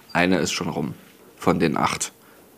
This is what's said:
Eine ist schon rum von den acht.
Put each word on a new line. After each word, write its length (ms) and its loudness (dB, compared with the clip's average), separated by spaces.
Eine 260 2
ist 120 0
schon 180 -4
rum 260 -6
von 240 0
den 160 2
acht. 340 -2